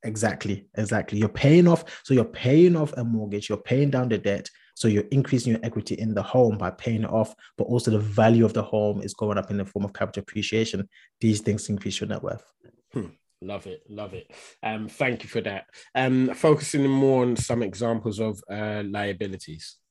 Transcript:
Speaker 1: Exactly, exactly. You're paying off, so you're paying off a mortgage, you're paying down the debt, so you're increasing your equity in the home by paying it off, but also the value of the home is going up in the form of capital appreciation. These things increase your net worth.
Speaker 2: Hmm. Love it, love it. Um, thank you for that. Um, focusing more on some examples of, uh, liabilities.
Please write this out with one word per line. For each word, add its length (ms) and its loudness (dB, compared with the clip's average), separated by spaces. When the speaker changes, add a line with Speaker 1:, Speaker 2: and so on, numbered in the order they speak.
Speaker 1:
Exactly, 720 -4
exactly. 440 -2
You're 100 2
paying 380 6
off, 160 4
so 100 0
you're 120 6
paying 500 4
off 180 -2
a 100 -6
mortgage, 460 -4
you're 80 -2
paying 320 2
down 200 0
the 80 0
debt, 320 -4
so 120 0
you're 240 4
increasing 420 2
your 120 -2
equity 300 -6
in 180 -4
the 100 0
home 340 4
by 140 -2
paying 320 -4
it 60 -4
off, 260 0
but 80 0
also 260 0
the 80 4
value 460 4
of 80 2
the 100 -2
home 380 -2
is 140 -10
going 240 -2
up 120 -6
in 60 -4
the 80 -4
form 200 -6
of 80 -8
capital 280 -6
appreciation. 680 -4
These 220 2
things 280 -2
increase 300 -4
your 100 -6
net 140 -6
worth. 200 -8
Speaker 2:
Hmm. 140 -8
Love 260 -12
it, 220 -16
love 260 -12
it. 160 -18
Um, 240 -8
thank 340 -4
you 80 -16
for 120 -4
that. 240 -8
Um, 400 2
focusing 540 2
more 360 4
on 120 0
some 260 -2
examples 580 -4
of, 300 -4
uh, 360 -6
liabilities. 920 -8